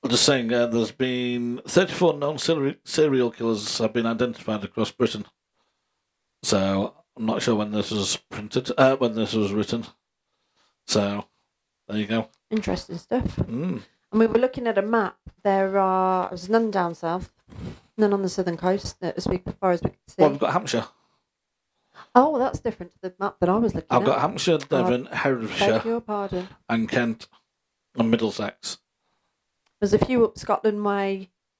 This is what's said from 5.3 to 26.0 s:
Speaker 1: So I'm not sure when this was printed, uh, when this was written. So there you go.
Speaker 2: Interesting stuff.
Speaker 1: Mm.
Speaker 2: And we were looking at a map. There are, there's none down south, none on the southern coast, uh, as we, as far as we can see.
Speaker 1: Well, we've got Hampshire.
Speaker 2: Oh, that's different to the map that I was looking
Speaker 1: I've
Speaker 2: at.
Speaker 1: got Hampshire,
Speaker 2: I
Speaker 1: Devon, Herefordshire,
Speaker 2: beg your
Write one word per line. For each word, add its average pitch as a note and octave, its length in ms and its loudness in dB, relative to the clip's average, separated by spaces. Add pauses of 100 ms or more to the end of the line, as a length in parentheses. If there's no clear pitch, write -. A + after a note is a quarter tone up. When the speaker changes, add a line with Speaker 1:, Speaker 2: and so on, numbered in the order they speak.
Speaker 1:
So G2 500 0 (240)
I'm A2+ 80 -6
not A2 160 -2
sure A#2 140 0
when G#2+ 160 -4
this G#2 180 -4
was G2+ 280 -2 (120)
printed, G#2+ 480 -6
uh, C3+ 200 6
when A#2+ 180 0
this G#2+ 180 -2
was G#2+ 180 0
written. G#2+ 340 -4 (1000)
So G2+ 400 -2 (600)
there G#2 100 -6
you G#2+ 80 -2
go. A2+ 240 -2 (220)
Speaker 2:
Interesting F#3+ 480 -4
stuff. - 380 -4
Speaker 1:
Mm. B2+ 440 -4 (300)
Speaker 2:
And G#3+ 80 2
we A3+ 80 6
were A3 100 2
looking B3+ 300 0
at G#3+ 100 0
a G3 60 2
map. G#3+ 340 0 (260)
There G3 360 2
are, F#3 500 2
there's F3+ 200 -12
none A3+ 200 4
down F3+ 240 0
south, F3 400 -6 (640)
none G#3 160 4
on G3 80 0
the F#3 80 0
southern F3+ 280 -2
coast, F#3 440 -2
uh, F3+ 160 -4
as F3+ 100 -4
we, F3+ 200 -2
as - 120 -8
far F#3+ 120 2
as F3 100 0
we - 80 -2
can - 180 -14
see. - 120 -20
Speaker 1:
Well, D#3 100 8
we've C#3 100 -4
got - 140 0
Hampshire. A#2 320 -2 (1300)
Speaker 2:
Oh, C#4 240 6
that's B3+ 220 -2
different F#3+ 320 -8
to - 100 -20
the F#3 180 -10
map G3+ 200 -6
that F3 100 2
I F#3+ 80 4
was A3+ 160 2
looking - 160 -6
Speaker 1:
I've B2 140 4
Speaker 2:
at. - 20 0
Speaker 1:
got B2+ 160 2
Hampshire, D#3+ 400 0
Speaker 2:
I - 60 -12
Speaker 1:
Devon, B2 400 0
Herefordshire, C#3+ 720 0
Speaker 2:
beg - 60 -6
your A#3 160 -2